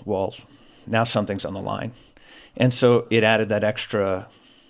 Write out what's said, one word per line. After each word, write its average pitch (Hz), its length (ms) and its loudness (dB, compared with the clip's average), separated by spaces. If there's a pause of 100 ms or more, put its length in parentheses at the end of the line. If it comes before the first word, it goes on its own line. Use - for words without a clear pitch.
well, 98 280 -4 (540)
now 113 160 0
something's 104 420 -4
on 85 80 -10
the 98 80 -10
line. 101 300 -8 (640)
And 123 180 2
so 120 360 4
it 113 140 4
added 110 260 2
that 104 140 0
extra 101 640 -2 (420)